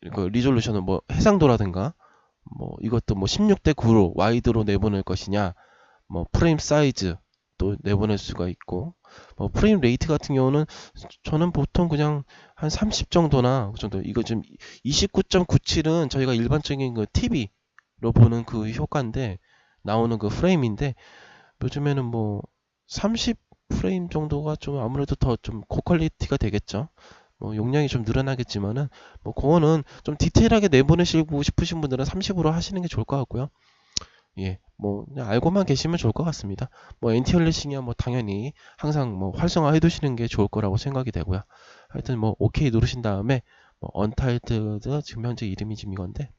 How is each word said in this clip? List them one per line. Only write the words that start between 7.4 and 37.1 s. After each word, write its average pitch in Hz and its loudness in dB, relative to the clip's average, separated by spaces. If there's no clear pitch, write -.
또 98 -2
내보낼 104 0
수가 - -6
있고, 92 -8
뭐 101 -4
프레임 202 4
레이트 123 2
같은 147 -2
경우는 135 2
저는 165 0
보통 165 0
그냥 151 0
한 156 -4
삼십 208 -2
정도나 131 2
그 - -14
정도. 101 -6
이거 110 -2
지금 110 -2
이십구 190 0
점 180 2
구칠은 160 2
저희가 131 0
일반적인 131 -2
그 107 -2
티비로 - -4
보는 117 8
그 110 -4
효과인데, 123 -4
나오는 113 0
그 104 -2
프레임인데, 135 0
요즘에는 139 -2
뭐 110 -2
삼십 226 -2
프레임 185 -2
정도가 151 -4
좀 143 -6
아무래도 135 -2
더 123 2
좀 110 -8
고퀄리티가 - -2
되겠죠. 104 -4
뭐, 104 -8
용량이 131 0
좀 123 -2
늘어나겠지만은, 123 -2
뭐, - -8
그거는 156 4
좀 151 -4
디테일하게 214 4
내보내시고 156 4
싶으신 170 -2
분들은 131 -2
삼십으로 180 0
하시는 170 -4
게 170 -6
좋을 110 -4
것 131 -2
같고요. 135 -4
예, 95 -4
뭐, 101 -4
그냥 131 -8
알고만 165 2
계시면 160 0
좋을 113 0
것 - -2
같습니다. 127 -6
뭐, 117 0